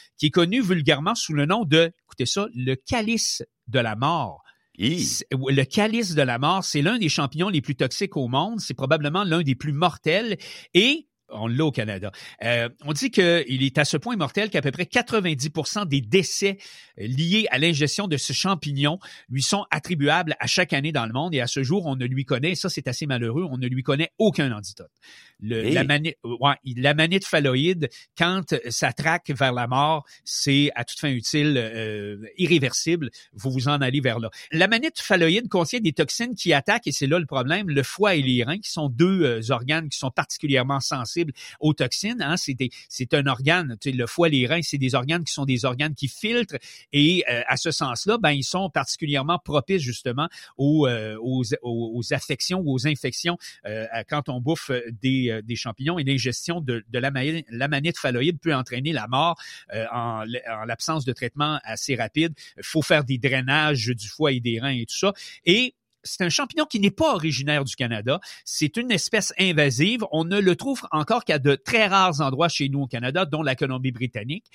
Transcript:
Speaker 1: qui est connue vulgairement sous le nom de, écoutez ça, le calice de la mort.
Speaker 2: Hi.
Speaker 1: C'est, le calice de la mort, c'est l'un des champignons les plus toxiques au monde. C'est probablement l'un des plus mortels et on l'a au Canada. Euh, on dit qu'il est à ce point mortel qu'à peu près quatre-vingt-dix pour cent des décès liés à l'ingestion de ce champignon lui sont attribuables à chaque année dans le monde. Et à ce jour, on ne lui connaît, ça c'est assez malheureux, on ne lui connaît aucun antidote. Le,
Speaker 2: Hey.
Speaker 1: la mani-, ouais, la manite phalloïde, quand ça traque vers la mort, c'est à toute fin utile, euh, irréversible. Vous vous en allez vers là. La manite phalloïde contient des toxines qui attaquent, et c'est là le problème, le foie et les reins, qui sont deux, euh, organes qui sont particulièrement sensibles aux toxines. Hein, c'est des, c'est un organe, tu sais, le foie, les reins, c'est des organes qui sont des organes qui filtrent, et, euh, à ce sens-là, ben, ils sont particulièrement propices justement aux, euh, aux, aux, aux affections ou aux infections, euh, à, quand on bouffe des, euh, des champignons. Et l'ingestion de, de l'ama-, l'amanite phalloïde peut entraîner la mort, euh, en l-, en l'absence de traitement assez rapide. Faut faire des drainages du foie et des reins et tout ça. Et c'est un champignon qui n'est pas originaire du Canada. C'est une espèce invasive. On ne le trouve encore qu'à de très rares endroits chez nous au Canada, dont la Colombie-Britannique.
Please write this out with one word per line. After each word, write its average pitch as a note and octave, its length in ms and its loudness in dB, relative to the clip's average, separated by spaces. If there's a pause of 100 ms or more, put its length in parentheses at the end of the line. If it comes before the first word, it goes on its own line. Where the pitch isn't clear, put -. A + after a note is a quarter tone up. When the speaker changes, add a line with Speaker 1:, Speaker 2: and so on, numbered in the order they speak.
(180)
Speaker 1:
qui D3+ 80 2
est D#3 40 2
connue F#3 300 4
vulgairement E3 540 2
sous D#3 200 -4
le C#3+ 120 2
nom G#3 180 0
de, E3 280 4 (140)
écoutez - 200 -6
ça, G3+ 260 -2
le B2+ 220 -2
calice A3+ 720 -2 (240)
de A#2+ 100 0
la A2+ 160 0
mort. B2+ 480 -2 (340)
Speaker 2:
Hi. D3 280 -2
Speaker 1:
C'est, - 260 -4
le C3+ 320 0
calice G#3+ 540 0
de D3 60 6
la B2 180 0
mort, F3 240 0
c'est C#3+ 180 0
l'un G#3+ 160 2
des F3+ 100 2
champignons D3+ 400 0
les E3 120 0
plus C3 160 -4
toxiques F#3 400 -2
au C3 100 0
monde. E3+ 320 0
C'est - 160 -8
probablement D3 480 0
l'un E3+ 200 2
des C3+ 120 2
plus D3 180 -6
mortels F3 640 0 (380)
et C4+ 320 6 (240)
on A2 180 -6
l'a C3 160 2
au D3 80 2
Canada. G#2 400 -4 (320)
Euh, A#2+ 240 2 (160)
on D3 80 -4
dit A#3 180 -2
qu'il E3+ 520 4
est C3+ 160 0
à D3 60 6
ce D#3+ 120 0
point A#3+ 180 -4
mortel G3 360 -2
qu'à E3 100 0
peu C#3 100 0
près F3 160 -4
quatre-vingt-dix F3+ 640 0
pour D#3 180 -4
cent G#3 160 -2
des C#3 160 0
décès F#3+ 580 0 (380)
liés E3 540 0
à B2+ 80 -8
l'ingestion D#3 480 0
de E3+ 120 -2
ce - 140 -6
champignon D3 680 0 (280)
lui C3 140 -2
sont G3+ 300 0
attribuables D3+ 640 0
à - 80 -4
chaque F3+ 260 0
année D3 200 0
dans A#2+ 140 0
le A2 60 -6
monde. D#3 220 -2
Et B2+ 60 2
à A#2+ 80 0
ce C#3 160 -2
jour, E3+ 220 0
on C3+ 100 -2
ne B2+ 80 -4
lui C3 200 -2
connaît, D3 300 0
ça F3+ 140 -4
c'est - 200 -6
assez B2+ 180 -4
malheureux, B2 440 0
on B2+ 60 -6
ne B2+ 100 -2
lui B2+ 160 -2
connaît D3 360 0
aucun D#3 340 4
antidote. G2+ 400 -12 (480)
Le, A2 240 -2
Speaker 2:
Hey. B2 80 2
Speaker 1:
la C#3 120 4
mani-, D3 380 0
ouais, B2 320 0 (220)
la C#3 180 4
manite E3+ 320 2
phalloïde, D3 640 2 (280)
quand F3 380 0 (140)
ça B2 240 0
traque D#3+ 380 -2
vers C3 220 2
la B2 140 -2
mort, C#3+ 380 0 (200)
c'est C#3 520 2
à A#2+ 80 -4
toute - 160 -14
fin D3 100 -2
utile, D3 460 0
euh, G#2+ 600 -6 (200)
irréversible. D#3+ 720 0 (220)
Vous C3 180 -6
vous B2+ 180 0
en D3 120 2
allez C3+ 200 0
vers A#2+ 200 0
là. A2 100 -6 (220)
La F3 160 4
manite A#3+ 320 0
phalloïde F3+ 480 4
contient F#3+ 320 0
des F3 140 2
toxines A#3 420 0
qui E3 160 2
attaquent, G3+ 340 2
et C#3+ 60 -2
c'est C#3 160 -2
là E3 100 4
le E3 80 -2
problème, D3+ 440 -2
le C#3 120 2
foie G3 320 2
et D3 80 4
les B2 220 4
reins, D#3+ 140 -2
qui - 120 -10
sont D3+ 180 -2
deux, E3+ 340 4
euh, A#2 180 2 (100)
organes C#3+ 380 -2
qui - 100 -8
sont C3 120 -4
particulièrement C#3 720 0
sensibles C#3+ 520 -4 (280)
aux D3+ 120 4
toxines. G3 500 -2
Hein, D3+ 140 0
c'est C#3+ 180 -4
des, B2+ 160 -2 (180)
c'est - 260 -4
un C#3+ 120 6
organe, C3+ 540 2
tu C#3 100 -4
sais, B2+ 60 -2
le A#2+ 100 0
foie, E3+ 220 4
les C3 180 4
reins, E3 160 0
c'est D3 160 -4
des C3 160 2
organes D3 300 0
qui - 80 -6
sont C#3 120 -4
des B2+ 200 0
organes C3+ 300 -2
qui C3+ 140 -4
filtrent, A3+ 480 -2 (360)
et, D3+ 380 4
euh, A#2+ 180 -2
à C3 80 2
ce D#3+ 140 -2
sens-là, D3+ 480 0
ben, E3 140 4
ils C#3 120 0
sont F#3 260 -2
particulièrement C#3+ 680 -2
propices D3+ 440 0
justement B2+ 460 -4 (300)
aux, C#3+ 280 4
euh, A2 340 -2
aux, B2+ 220 -2 (200)
aux, A#2 360 -4
aux A#2+ 160 -4
affections D#3 460 -2
ou C#3+ 140 0
aux B2 120 0
infections, D#3 500 -2 (300)
euh, A2 240 -6
à, A2+ 140 -6
quand D3 240 -4
on B2+ 120 -4
bouffe D3 300 -2 (320)
des, C3 280 0
euh, A2 120 -4
des A2+ 140 -8
champignons. C3+ 420 -4
Et C#3+ 60 -2
l'ingestion C3+ 560 -2
de, B2 280 -4
de A#2+ 100 -4
l'ama-, C#3 500 -2
l'amanite C#3 500 -2
phalloïde C#3 420 0
peut D#3+ 140 0
entraîner C3 380 -2
la A2 160 -4
mort, D#3 280 2 (360)
euh, A2 200 -4
en A#2 300 -4
l-, A#2 280 -8
en A2 140 -6
l'absence B2+ 400 -2
de B2+ 80 0
traitement C#3+ 520 -2
assez A2+ 300 -4
rapide. D3 400 0 (280)
Faut D#3 200 0
faire D3+ 220 4
des B2+ 140 0
drainages C3+ 680 2
du A#2 220 -4
foie D3+ 240 0
et B2+ 80 0
des A#2 200 -2
reins C3+ 160 -2
et A2+ 100 -4
tout - 100 -10
ça. G3 160 0 (340)
Et A#3 280 4 (320)
c'est - 160 -6
un F3 60 2
champignon D4+ 380 0
qui G#3+ 140 -2
n'est G3 100 4
pas D4 240 2
originaire D3 500 0
du A#2 120 -8
Canada. A#2+ 440 -2 (240)
C'est - 320 -2
une B3 160 -2
espèce - 460 0
invasive. F3 760 2
On D#3+ 140 2
ne G3 120 0
le F#3+ 160 6
trouve C4 360 -4
encore D#3+ 340 0
qu'à D#3 140 2
de C#3 160 4
très G#3 320 2
rares F#3 340 4
endroits C#3+ 300 2
chez C#3 180 -2
nous C#3 120 0
au C3+ 60 -2
Canada, B2+ 380 0
dont D3+ 180 -2
la C3+ 120 2
Colombie-Britannique. C3 920 -4 (100)